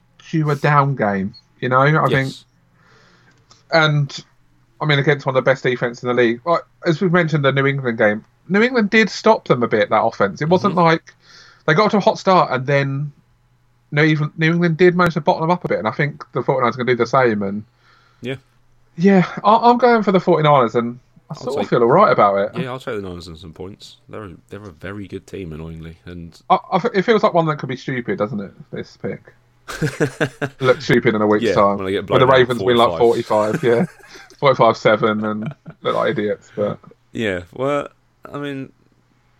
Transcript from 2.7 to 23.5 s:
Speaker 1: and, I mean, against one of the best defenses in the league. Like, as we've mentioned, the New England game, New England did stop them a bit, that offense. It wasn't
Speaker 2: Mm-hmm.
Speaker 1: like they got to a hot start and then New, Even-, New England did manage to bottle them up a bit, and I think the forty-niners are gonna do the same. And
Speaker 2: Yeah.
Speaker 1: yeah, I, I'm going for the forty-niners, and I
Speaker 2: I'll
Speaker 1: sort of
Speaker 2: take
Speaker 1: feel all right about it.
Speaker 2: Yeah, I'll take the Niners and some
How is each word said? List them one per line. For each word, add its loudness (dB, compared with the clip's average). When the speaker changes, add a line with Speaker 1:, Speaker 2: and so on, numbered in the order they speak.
Speaker 1:
and, 2
I -4
mean, 2
against 0
one -2
of 2
the 2
best 0
defenses -4
in -6
the 0
league. 2
Like, 0
as 0
we've 0
mentioned, 0
the 2
New 0
England -4
game, 0
New 2
England 0
did 2
stop 0
them 2
a 2
bit, 0
that 2
offense. -2
It -2
wasn't 0
Speaker 2:
Mm-hmm. 2
Speaker 1:
like 0
they 2
got 2
to 2
a 0
hot 2
start 2
and -6
then -2
New, 0
Even-, 0
New 0
England 0
did 4
manage 2
to -6
bottle 0
them 0
up -2
a -4
bit, -2
and -4
I -2
think -4
the -4
forty-niners 0
are -8
gonna -2
do 0
the 0
same. 2
And -6
Speaker 2:
Yeah. -10
Speaker 1:
yeah, 4
I, 6
I'm 4
going 4
for 0
the 4
forty-niners, 2
and -4
I -14
Speaker 2:
I'll -14
Speaker 1:
sort -10
of -4
Speaker 2:
take -6
Speaker 1:
feel 2
all 4
right 4
about 4
it. -4
Speaker 2:
Yeah, -8
I'll -10
take -8
the -6
Niners -12
and -18
some -20